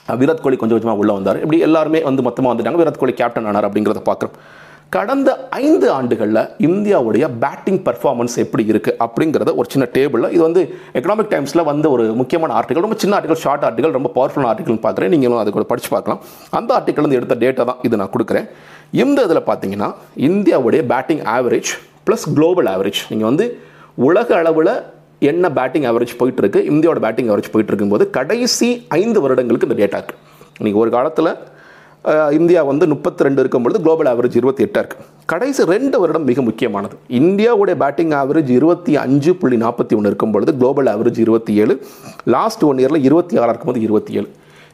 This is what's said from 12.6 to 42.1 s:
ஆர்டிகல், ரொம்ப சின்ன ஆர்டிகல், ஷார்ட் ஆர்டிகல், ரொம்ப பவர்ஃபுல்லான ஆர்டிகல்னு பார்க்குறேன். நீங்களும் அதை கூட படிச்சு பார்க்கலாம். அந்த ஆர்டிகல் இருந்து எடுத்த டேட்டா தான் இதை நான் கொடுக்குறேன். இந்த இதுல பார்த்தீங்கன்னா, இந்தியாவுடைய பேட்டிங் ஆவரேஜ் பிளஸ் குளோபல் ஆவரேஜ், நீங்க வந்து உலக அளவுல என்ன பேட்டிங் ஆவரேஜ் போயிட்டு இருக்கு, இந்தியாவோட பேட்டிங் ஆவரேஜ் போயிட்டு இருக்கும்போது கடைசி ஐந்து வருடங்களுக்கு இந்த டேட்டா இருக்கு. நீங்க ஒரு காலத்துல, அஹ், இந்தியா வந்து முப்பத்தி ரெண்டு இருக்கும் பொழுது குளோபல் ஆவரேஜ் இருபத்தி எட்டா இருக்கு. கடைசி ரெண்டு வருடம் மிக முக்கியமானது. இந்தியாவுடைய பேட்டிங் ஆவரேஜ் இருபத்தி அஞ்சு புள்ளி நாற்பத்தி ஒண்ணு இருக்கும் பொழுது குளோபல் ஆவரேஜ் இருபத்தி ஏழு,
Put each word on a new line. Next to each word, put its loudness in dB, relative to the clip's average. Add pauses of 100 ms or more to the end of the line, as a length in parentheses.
ஆர்டிகல், -2
ரொம்ப -2
சின்ன 0
ஆர்டிகல், -2
ஷார்ட் -2
ஆர்டிகல், 0
ரொம்ப -2
பவர்ஃபுல்லான 0
ஆர்டிகல்னு 0
பார்க்குறேன். -2
நீங்களும் 2
அதை -2
கூட -2
படிச்சு -4
பார்க்கலாம். -4 (300)
அந்த -2
ஆர்டிகல் -2
இருந்து 2
எடுத்த -2
டேட்டா 0
தான் -2
இதை 0
நான் -4
கொடுக்குறேன். -2 (420)
இந்த 2
இதுல 0
பார்த்தீங்கன்னா, -4 (240)
இந்தியாவுடைய 2
பேட்டிங் -2
ஆவரேஜ் -2 (320)
பிளஸ் -4
குளோபல் 2
ஆவரேஜ், -4
நீங்க -4
வந்து 0 (360)
உலக 2
அளவுல 2 (360)
என்ன 2
பேட்டிங் -2
ஆவரேஜ் 0
போயிட்டு 0
இருக்கு, 2
இந்தியாவோட 2
பேட்டிங் -2
ஆவரேஜ் 0
போயிட்டு 2
இருக்கும்போது 0
கடைசி -2
ஐந்து 0
வருடங்களுக்கு 0
இந்த 0
டேட்டா 0
இருக்கு. -8 (440)
நீங்க 0
ஒரு 2
காலத்துல, 0 (680)
அஹ், 2
இந்தியா 4
வந்து 2
முப்பத்தி -2
ரெண்டு 2
இருக்கும் 0
பொழுது 0
குளோபல் 2
ஆவரேஜ் 0
இருபத்தி 2
எட்டா -2
இருக்கு. -4 (300)
கடைசி -2
ரெண்டு 0
வருடம் 0
மிக 0
முக்கியமானது. -4 (120)
இந்தியாவுடைய 2
பேட்டிங் 0
ஆவரேஜ் 0
இருபத்தி 2
அஞ்சு 2
புள்ளி 0
நாற்பத்தி 0
ஒண்ணு 2
இருக்கும் 0
பொழுது 2
குளோபல் 2
ஆவரேஜ் 0
இருபத்தி 2
ஏழு, 2 (380)